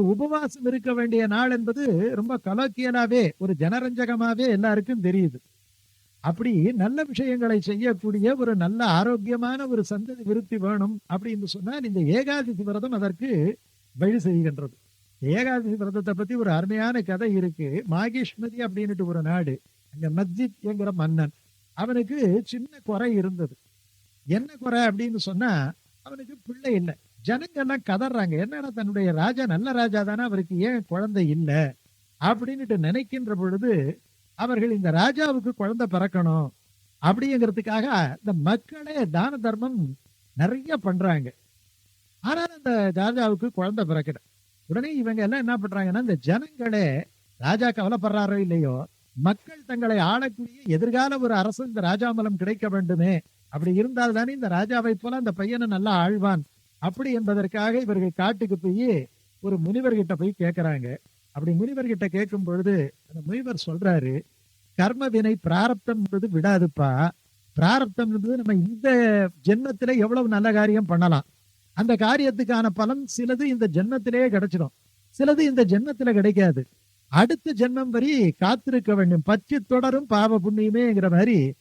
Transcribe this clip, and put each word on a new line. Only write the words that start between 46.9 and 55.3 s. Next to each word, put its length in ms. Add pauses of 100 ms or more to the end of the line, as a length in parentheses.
ராஜா 300
கவலைப்படுறாரோ 640
இல்லையோ, 400 (400)
மக்கள் 500
தங்களை 320
ஆளக்கூடிய 680
எதிர்கால 540
ஒரு 140
அரசு 320
இந்த 160
ராஜா 300
மூலம் 240
கிடைக்க 340
வேண்டுமே, 440 (340)
அப்படி 260
இருந்தால் 400
தானே 200
இந்த 140
ராஜாவை 460
போல 220
அந்த 160